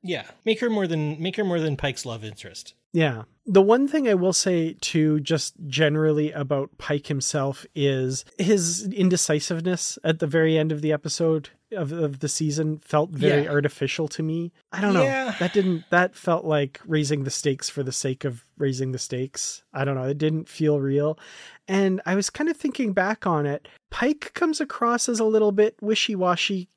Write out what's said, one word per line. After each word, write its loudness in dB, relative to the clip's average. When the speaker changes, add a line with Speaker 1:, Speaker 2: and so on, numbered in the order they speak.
Speaker 1:
Yeah, -6
make 2
her 0
more 0
than, -2
make -4
her 0
more 0
than -2
Pike's -6
love -10
interest. -16
Speaker 2:
Yeah. 0
The 6
one 6
thing 0
I 4
will 2
say, 0
too, 2
just -2
generally 2
about -4
Pike -4
himself -4
is 0
his 2
indecisiveness 0
at 0
the 0
very 4
end 2
of -4
the 0
episode -2
of, -4
of -4
the -4
season -2
felt 0
very 2
Speaker 1:
Yeah. -4
Speaker 2:
artificial 0
to -6
me. -4
I -6
don't 2
know. 6
Speaker 1:
Yeah. 0
Speaker 2:
That -2
didn't, 2
that 4
felt -2
like 0
raising 0
the -4
stakes -2
for -6
the -4
sake -4
of -6
raising -2
the -6
stakes. -6
I -2
don't -2
know. -4
It -2
didn't 0
feel 2
real. 0
And 2
I 2
was 0
kind -2
of -2
thinking -2
back 0
on 2
it. -4
Pike -2
comes 0
across 0
as 0
a 2
little 4
bit 4
wishy-washy 0